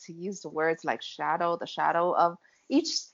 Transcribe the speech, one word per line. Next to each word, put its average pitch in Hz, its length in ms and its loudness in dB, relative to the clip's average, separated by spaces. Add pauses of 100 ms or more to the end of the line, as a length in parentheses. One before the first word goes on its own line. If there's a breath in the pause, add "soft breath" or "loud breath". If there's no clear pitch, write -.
to - 100 -16
use 180 300 -8
the 156 80 -10
words 160 340 0
like 127 180 -2
shadow, 170 540 -2
the 175 120 -6
shadow 165 460 2
of 175 240 4 (300)
each, 277 220 2 (240)